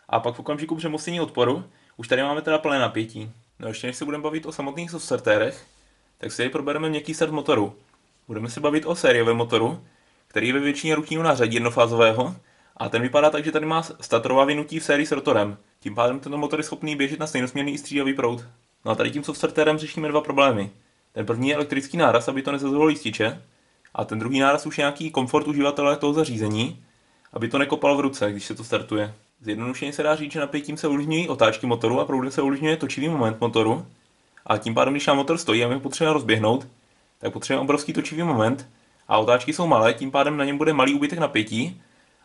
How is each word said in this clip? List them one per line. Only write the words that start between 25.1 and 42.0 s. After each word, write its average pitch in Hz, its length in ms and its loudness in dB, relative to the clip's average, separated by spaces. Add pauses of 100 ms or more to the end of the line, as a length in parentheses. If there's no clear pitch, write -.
komfort 143 360 2
uživatele 143 500 2
toho 147 160 0
zařízení, 117 720 -2 (480)
aby - 160 -4
to 139 100 0
nekopalo 143 380 2
v 139 40 0
ruce, 135 300 0
když 101 140 -8
se 110 100 -8
to 110 100 -12
startuje. 107 500 -4 (260)
Zjednodušeně 120 520 -6
se 156 100 -4
dá 156 140 2
říct, 147 160 -6
že 160 80 -4
napětím 143 360 -4
se 160 120 -2
ovlivňují 151 400 0
otáčky 117 380 2
motoru 120 340 2
a 151 40 2
proudem 135 260 -2
se 143 120 0
ovlivňuje 143 340 0
točivý 143 320 -4
moment 117 320 0
motoru. 113 460 2 (600)
A 107 120 0
tím 113 160 -4
pádem, 131 200 4
když 143 120 -2
nám 143 100 6
motor 143 220 2
stojí 120 260 2
a 120 40 2
my 123 60 2
ho 135 60 -4
potřebujeme 156 340 0
rozběhnout, 113 520 2 (520)
tak 98 140 -6
potřebujeme 131 300 -2
obrovský 143 300 0
točivý 160 300 -4
moment 127 460 0 (400)
a 107 100 4
otáčky 120 340 2
jsou 175 140 0
malé, 117 280 6
tím 135 160 -6
pádem 139 260 2
na 143 80 0
něm 143 140 -2
bude 156 140 2
malý 139 220 4
úbytek 143 240 0
napětí 127 640 -2 (420)